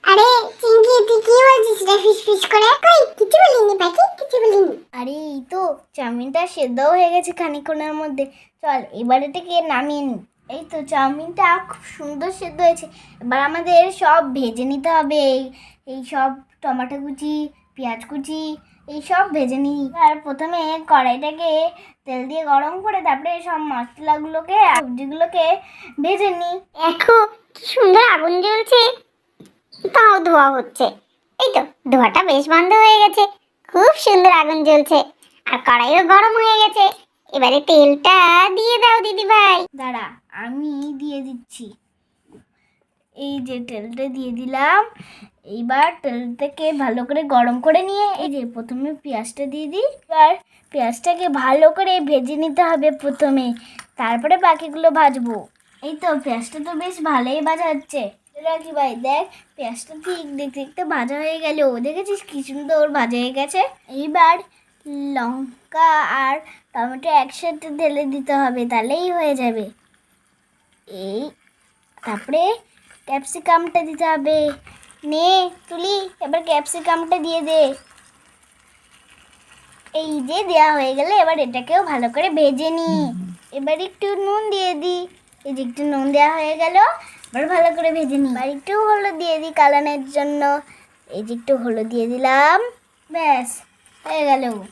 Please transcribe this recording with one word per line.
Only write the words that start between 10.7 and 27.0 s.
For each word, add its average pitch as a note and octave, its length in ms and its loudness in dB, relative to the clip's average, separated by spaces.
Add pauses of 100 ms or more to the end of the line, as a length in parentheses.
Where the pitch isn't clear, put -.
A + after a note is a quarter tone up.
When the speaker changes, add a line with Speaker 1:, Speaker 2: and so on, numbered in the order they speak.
Speaker 2:
তো D#4 120 -10
চাউমিনটা D#4+ 760 0
খুব - 240 -12 (160)
সুন্দর D4 340 -8
সেদ্ধ F4+ 300 -8
হয়েছে। E4+ 260 2 (340)
এবার B3 180 -2
আমাদের E4+ 520 2
সব D#4 420 2
ভেজে B3 300 -4
নিতে C#4 260 -4
হবে। D4+ 260 0
এই, C4+ 360 0 (340)
এই C4 260 -12
সব C4+ 200 -2 (300)
টমেটো B3+ 340 -6
কুচি, D4 540 -8 (260)
পেঁয়াজ A#3 300 -10
কুচি, D4+ 520 -10 (300)
এই D4 140 -12
সব F#4 320 -2
ভেজে C4+ 240 -2
নিই। C#4 380 -4
আর D#4 240 2
প্রথমে D#4 680 -6
কড়াইটাকে D4+ 840 0 (360)
তেল B3+ 220 -8
দিয়ে D#4 180 -6
গরম D4 360 0
করে G4 200 -4
তারপরে E4 440 -2
সব E4+ 120 -4
মশলাগুলোকে D4+ 960 -6
আর F#4 220 4
সবজিগুলোকে D#4+ 840 -2 (440)
ভেজে G4 280 0
নিই। F4 300 -6
Speaker 3:
দেখো E4+ 680 2 (260)